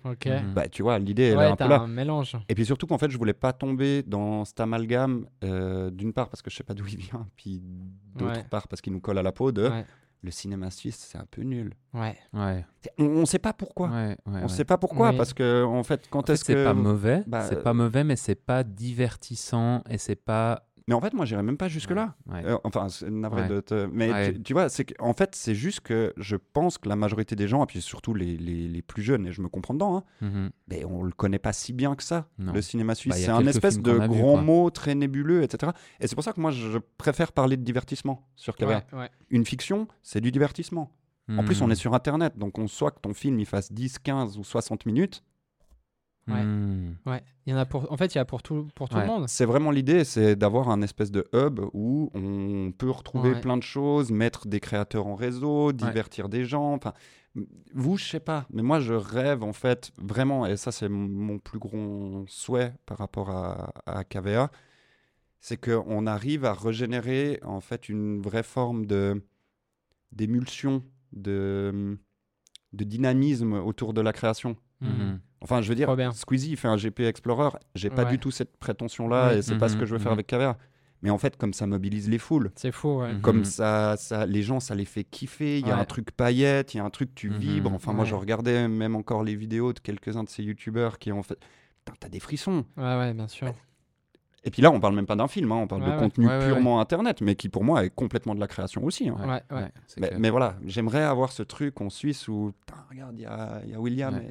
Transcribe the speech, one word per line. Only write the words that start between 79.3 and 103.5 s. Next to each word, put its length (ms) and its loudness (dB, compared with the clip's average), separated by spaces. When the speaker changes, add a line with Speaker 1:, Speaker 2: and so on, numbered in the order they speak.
Speaker 1:
Oui. 60 4
Speaker 3:
et 40 4
c'est 160 0
pas 100 4
ce 80 2
que 80 0
je 80 -4
veux 60 -2
faire 140 0
Speaker 2:
Mhm. 60 2
Speaker 3:
avec 100 -4
K 80 -2
V 80 2
A. 140 0
Mais 80 2
en 80 4
fait, 180 0
comme 160 -2
ça 140 -4
mobilise 420 -2
les 100 2
foules. 360 2
Speaker 1:
C'est 160 -6
fou, 300 -2
ouais. 140 -4
Speaker 2:
Mhm. 80 -4
Speaker 3:
Comme 220 6
ça, 540 2
ça, 260 -2
les 180 2
gens, 180 0
ça 160 -4
les 80 -2
fait 180 -6
kiffer. 560 -4
Il 80 -2
y 60 2
a 20 2
Speaker 1:
Ouais. 60 2
Speaker 3:
un 40 0
truc 280 -6
paillette, 640 4
il 20 -6
y 40 -2
a 40 -2
un 60 -4
truc, 260 -4
tu 140 -6
Speaker 2:
Mhm. 80 -2
Speaker 3:
vibres. 340 0
Enfin, 200 -4
moi, 120 2
Speaker 1:
Ouais. 60 0
Speaker 3:
je 40 0
regardais 540 2
même 260 0
encore 300 -2
les 100 -2
vidéos 380 -2
de 80 -16
quelques-uns 420 -6
de 60 -8
ces 160 -10
youtubeurs 560 -4
qui 100 -6
ont 140 -4
fait. 140 -10
Putain, 140 -16
t'as 100 -18
des 120 -12
frissons. 440 -4
Speaker 1:
Ouais, 80 -6
ouais, 140 -2
bien 140 -6
sûr. 260 -8
Speaker 3:
Et 60 -4
puis 100 -2
là, 120 12
on 80 2
parle 160 4
même 100 2
pas 80 0
d'un 140 2
film, 240 0
hein, 40 2
on 120 0
parle 140 -2
Speaker 1:
Ouais, 60 0
Speaker 3:
de 60 2
Speaker 1:
ouais. 60 0
Speaker 3:
contenu 260 6
Speaker 2:
Ouais, 100 6
ouais, 120 2
Speaker 3:
purement 280 6
Speaker 2:
ouais. 60 6
Speaker 3:
internet, 380 2
mais 160 4
qui 120 -6
pour 140 -2
moi 220 4
est 60 0
complètement 440 -2
de 60 -2
la 80 0
création 340 -6
aussi, 260 -2
hein. 120 0
Speaker 1:
Ouais, 360 -6
ouais. 140 -6
Speaker 2:
c'est 140 -14
Speaker 3:
Mais, 80 0
Speaker 2:
clair. 100 -4
Speaker 3:
mais 120 4
voilà, 260 4
j'aimerais 380 0
avoir 260 2
ce 140 -8
truc 360 -6
en 100 -4
Suisse 360 -4
où, 260 -2
putain, 240 -20
regarde, 260 -16
il 60 -14
y 40 -14
a, 360 -8